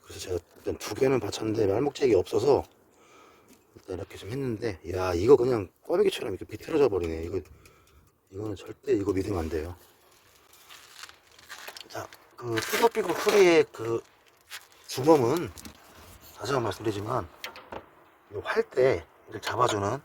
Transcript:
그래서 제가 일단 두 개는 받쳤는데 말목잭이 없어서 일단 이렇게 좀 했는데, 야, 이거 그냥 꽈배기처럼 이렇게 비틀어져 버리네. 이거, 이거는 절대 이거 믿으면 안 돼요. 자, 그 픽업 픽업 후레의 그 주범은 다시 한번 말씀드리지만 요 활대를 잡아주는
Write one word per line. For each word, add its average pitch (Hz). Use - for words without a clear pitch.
그래서 87
제가 90
일단 92
두 -
개는 135
받쳤는데 107
말목잭이 120
없어서 110
일단 -
이렇게 82
좀 95
했는데, 117
야, 92
이거 104
그냥 120
꽈배기처럼 175
이렇게 -
비틀어져 143
버리네. 85
이거, 85
이거는 101
절대 -
이거 101
믿으면 95
안 80
돼요. 82
자, -
그 117
픽업 214
픽업 185
후레의 175
그 113
주범은 139
다시 -
한번 131
말씀드리지만 107
요 101
활대를 -
잡아주는 110